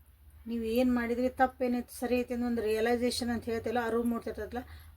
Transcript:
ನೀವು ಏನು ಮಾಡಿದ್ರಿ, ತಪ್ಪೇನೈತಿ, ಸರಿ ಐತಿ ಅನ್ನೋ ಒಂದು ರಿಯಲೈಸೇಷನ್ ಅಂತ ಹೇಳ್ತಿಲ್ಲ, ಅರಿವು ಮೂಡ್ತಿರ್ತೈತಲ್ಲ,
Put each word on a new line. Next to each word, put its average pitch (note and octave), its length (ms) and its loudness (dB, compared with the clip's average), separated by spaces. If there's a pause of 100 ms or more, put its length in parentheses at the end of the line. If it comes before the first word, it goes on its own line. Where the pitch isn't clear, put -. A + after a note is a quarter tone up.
(460)
ನೀವು A3+ 180 -4
ಏನು B3 300 4
ಮಾಡಿದ್ರಿ, A#3+ 340 0
ತಪ್ಪೇನೈತಿ, B3 720 0
ಸರಿ B3 180 2
ಐತಿ B3 160 -2
ಅನ್ನೋ A#3+ 120 -2
ಒಂದು A#3 160 0
ರಿಯಲೈಸೇಷನ್ A#3 680 0
ಅಂತ A#3 140 -4
ಹೇಳ್ತಿಲ್ಲ, A3+ 420 -2
ಅರಿವು A3+ 160 2
ಮೂಡ್ತಿರ್ತೈತಲ್ಲ, A3+ 560 -4 (380)